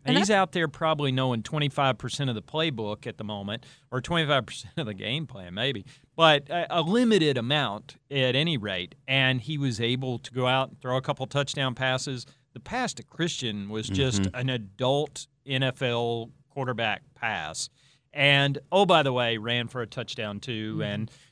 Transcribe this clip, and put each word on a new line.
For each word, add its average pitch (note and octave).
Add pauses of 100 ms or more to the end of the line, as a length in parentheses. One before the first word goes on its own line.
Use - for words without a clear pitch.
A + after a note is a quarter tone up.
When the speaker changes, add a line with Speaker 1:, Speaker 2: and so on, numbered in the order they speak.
Speaker 1:
and D#3
Speaker 2:
he's F#3+
Speaker 1:
that's G#3+
Speaker 2:
out F#3+
there E3
probably D3
knowing C3
twenty-five C#3+
percent C3+
of A2+
the G#2+
playbook A#2
at A2+
the A2
moment, G2+ (260)
or B2+
twenty-five D3
percent -
of D#3+
the G#2+
game A#2
plan, F2+
maybe, A2+ (300)
but D3+
a, E3+
a -
limited F#3
amount A#2 (140)
at C3
any D#3
rate. F#2+ (140)
And C3
he D3+
was B2+
able B2
to -
go B2+
out C3
and -
throw B2+
a B2+
couple C3+
touchdown C3+
passes. C3 (260)
The A#2
pass A#3+
to -
Christian G#2+
was A2
just G#2
Speaker 3:
Mm-hmm. F#2+
Speaker 2:
an B2+
adult B2+ (200)
N C3+
F C3
L A#2 (200)
quarterback A#2 (120)
pass. E2+ (420)
And, C#3 (140)
oh, F#3+
by E3
the C3+
way, A#2
ran A#2
for B2
a A2
touchdown, G#2
too, A2
Speaker 1:
Mm-hmm. G#2+
Speaker 2:
and, G#2 (200)